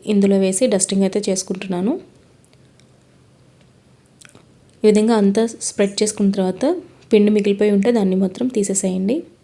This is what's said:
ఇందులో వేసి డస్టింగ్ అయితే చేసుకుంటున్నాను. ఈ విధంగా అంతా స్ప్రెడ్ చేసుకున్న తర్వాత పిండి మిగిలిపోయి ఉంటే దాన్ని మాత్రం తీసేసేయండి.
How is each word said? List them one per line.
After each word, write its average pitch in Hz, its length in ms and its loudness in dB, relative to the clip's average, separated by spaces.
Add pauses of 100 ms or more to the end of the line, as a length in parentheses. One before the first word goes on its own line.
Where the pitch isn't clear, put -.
(120)
ఇందులో 196 300 2
వేసి 190 300 0
డస్టింగ్ 196 340 0
అయితే 196 220 -2
చేసుకుంటున్నాను. 190 640 -4 (3000)
ఈ - 80 -4
విధంగా 214 340 4
అంతా 202 200 2 (260)
స్ప్రెడ్ 202 320 -2
చేసుకున్న 208 360 0
తర్వాత 185 280 -2 (480)
పిండి 208 240 4
మిగిలిపోయి 208 400 0
ఉంటే 202 220 2
దాన్ని 190 260 0
మాత్రం 214 320 -4
తీసేసేయండి. 196 600 -2 (280)